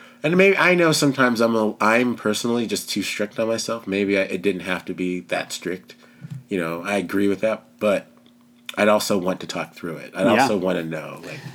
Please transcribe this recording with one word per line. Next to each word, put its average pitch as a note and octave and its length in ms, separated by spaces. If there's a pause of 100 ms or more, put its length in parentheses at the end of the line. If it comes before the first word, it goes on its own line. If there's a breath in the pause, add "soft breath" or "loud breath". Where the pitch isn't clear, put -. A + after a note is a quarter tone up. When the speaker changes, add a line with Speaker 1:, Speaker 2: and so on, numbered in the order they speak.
(220 loud breath)
Speaker 1:
and D#3+ 140
maybe F#3+ 220
I E3+ 180
know E3+ 160
sometimes C3 480
I'm A#2 160
a, G#2+ 240
I'm A2+ 360
personally A2+ 520
just G2 220
too G#2 140
strict - 360
on A2+ 80
myself. A2+ 400
Maybe G2 300
I, F#2+ 60
it F#2 180
didn't F#2 220
have F#2 220
to F#2 80
be F2+ 280
that - 320
strict. - 420 (540 loud breath)
You G2 100
know, E2+ 240
I G2+ 140
agree G2 320
with F#2+ 120
that, A2 220 (160)
but G#2 280 (680)
I'd G#2 120
also G#2 280
want F2+ 240
to - 60
talk E2 260
through E2 240
it. C2+ 180
I'd F#2 100
Speaker 2:
Yeah. A#2 160
Speaker 1:
also A#2 160
wanna F2+ 260
know, D#2 400
like, - 160 (160)